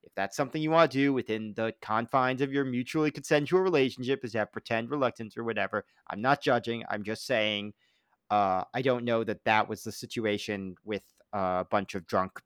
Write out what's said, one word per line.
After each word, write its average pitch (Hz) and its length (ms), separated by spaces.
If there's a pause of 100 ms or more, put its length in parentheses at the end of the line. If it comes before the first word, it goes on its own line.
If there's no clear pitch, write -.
if - 120
that's - 220
something 147 260
you 156 80
wanna 160 180
do 135 260
within 110 400
the 113 280
confines 127 600
of 139 100
your 143 140
mutually 131 440
consensual 151 520
relationship 135 640
is 107 80
have 107 180
pretend 117 380
reluctance 120 480
or 117 60
whatever. 104 420 (220)
I'm 101 120
not 135 220
judging. 117 480
I'm 104 140
just 107 220
saying, 107 480 (560)
uh, 95 340 (100)
I 127 80
don't 123 220
know 117 200
that 104 200
that 110 240
was 107 160
the 113 80
situation 104 920
with 104 200 (280)
a 92 380
bunch 101 260
of 90 100
drunk 92 400